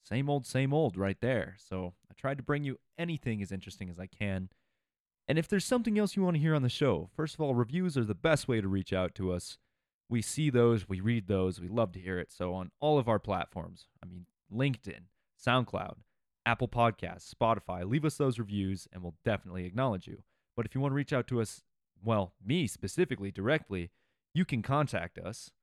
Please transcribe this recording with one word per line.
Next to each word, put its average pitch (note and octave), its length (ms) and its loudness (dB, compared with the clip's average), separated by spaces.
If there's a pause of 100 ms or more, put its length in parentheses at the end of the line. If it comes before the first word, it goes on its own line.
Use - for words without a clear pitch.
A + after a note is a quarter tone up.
same C#3 280 -2
old, C#3+ 160 -2
same C3+ 260 2
old C#3+ 240 2
right G2 240 -2
there. A2 380 -2
So F#2 360 -8 (160)
I - 60 -20
tried C#3 220 -4
to C3 60 -10
bring D3 200 -2
you C3+ 140 -6 (180)
anything C#3+ 460 -4
as F#2+ 100 -6
interesting F#2 380 -10
as E2+ 80 -14
I F#2 80 -10
can. F#2+ 420 -4 (800)
And D#3 100 2
if E3+ 100 -2
there's G3 160 0
something A3+ 340 2
else G#3 160 2
you G3 80 2
want F3+ 140 4
to D3 40 2
hear D#3+ 140 4
on C#3+ 80 4
the B2 60 4
show, F#2+ 460 2
first D3+ 200 -4
of - 60 -10
all, C#3 160 2
reviews C#3 420 2
are A#2 60 2
the G#2 100 0
best D#3 320 2
way A#2 140 2
to G2 80 0
reach F#2+ 240 0
out F#2 240 0
to F#2 160 -2
us. - 260 -6 (500)
We A#2 140 0
see D3+ 260 0
those, A#2+ 400 6
we F#2+ 120 -2
read A2 260 2
those, F#2 340 2
we F2 60 -8
love G#2+ 260 0
to F#2 60 -12
hear F#2 220 -4
it. - 100 -8
So F2+ 240 -4
on F#2 240 -8
all D3+ 180 4
of A#2+ 120 2
our A2 100 4
platforms, F2+ 680 -6 (120)
I F#2+ 60 -16
mean, F2+ 200 -14 (280)
LinkedIn, A#2 520 -2 (380)
SoundCloud, A2+ 520 0 (500)
Apple A#2 220 2
Podcasts, G2 680 0
Spotify, F#2+ 500 0
leave C#3 200 0
us D#3 120 2
those C3 220 2
reviews G2+ 540 -2
and F#2 100 -14
we'll E2+ 220 -10
definitely F#2 400 -2
acknowledge G2+ 420 -2
you. - 160 -14 (340)
But A#2 80 -2
if - 120 -6
you C3 40 0
want C#3 120 0
to C#3 40 0
reach C#3+ 160 -2
out B2+ 140 2
to A#2+ 140 0
us, - 240 -4 (360)
well, G2+ 400 0
me C3 280 0
specifically G2+ 640 -2
directly, G2+ 580 -2 (420)
you F3 120 2
can A#2+ 180 -2
contact B2 560 -2
us F2 320 -12 (120)